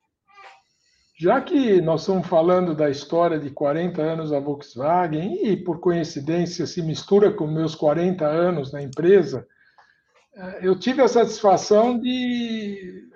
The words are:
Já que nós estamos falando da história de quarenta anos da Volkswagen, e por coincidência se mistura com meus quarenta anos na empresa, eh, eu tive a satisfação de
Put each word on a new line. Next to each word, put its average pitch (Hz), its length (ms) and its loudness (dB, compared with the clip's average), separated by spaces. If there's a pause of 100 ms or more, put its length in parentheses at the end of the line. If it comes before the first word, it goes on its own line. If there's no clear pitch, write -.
(1200)
Já 208 220 2
que 254 400 2
nós 156 200 0
estamos 190 260 -2
falando 175 480 2
da 151 140 0
história 165 500 0
de 143 100 -8
quarenta 160 540 -2
anos 160 260 -4
da 147 100 -2
Volkswagen, 156 1040 -4
e 196 140 0
por 170 220 -6
coincidência 170 880 -2
se 180 160 -8
mistura 190 480 2
com 156 160 -4
meus 156 260 -4
quarenta 165 540 0
anos 156 440 -2
na 143 100 -10
empresa, 143 680 2 (880)
eh, - 280 -16
eu 185 140 2
tive 254 240 0
a 240 60 8
satisfação 214 920 4
de 226 1200 -6